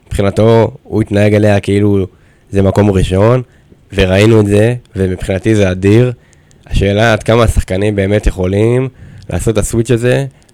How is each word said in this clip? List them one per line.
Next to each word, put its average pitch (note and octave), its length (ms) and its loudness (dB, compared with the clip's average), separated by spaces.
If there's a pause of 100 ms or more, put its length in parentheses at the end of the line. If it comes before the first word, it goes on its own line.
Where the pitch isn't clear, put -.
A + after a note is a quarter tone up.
מבחינתו G#2+ 640 0 (120)
הוא G#2+ 200 -4
התנהג G#2 320 0
אליה G#2 260 2
כאילו G2+ 460 0 (440)
זה G2 120 0
מקום G2+ 280 0
ראשון, F#2+ 520 0 (520)
וראינו G2 460 2
את G#2 60 2
זה, G#2 280 2 (220)
ומבחינתי F#2+ 580 -2
זה G2 160 0
אדיר. G#2 420 2 (540)
השאלה G#2 460 0
עד G#2 100 -2
כמה A2+ 200 2
השחקנים G#2 540 -2
באמת G2+ 300 0
יכולים A2 600 -2 (420)
לעשות G2 220 -2
את G#2+ 60 -2
הסוויץ' A2+ 320 -2
הזה, B2 360 0 (280)